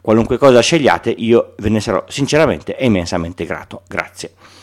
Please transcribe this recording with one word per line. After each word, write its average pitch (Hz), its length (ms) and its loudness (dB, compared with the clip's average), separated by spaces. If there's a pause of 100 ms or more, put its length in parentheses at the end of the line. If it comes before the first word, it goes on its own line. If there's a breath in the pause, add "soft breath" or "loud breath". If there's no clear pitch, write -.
Qualunque 113 380 0
cosa 127 200 6
scegliate, 117 580 2
io 117 420 0
ve 101 100 -4
ne 107 100 0
sarò 101 300 -4
sinceramente 139 680 -2
e - 100 -2
immensamente 90 580 -2
grato. - 420 -12
Grazie. - 460 -10 (300 loud breath)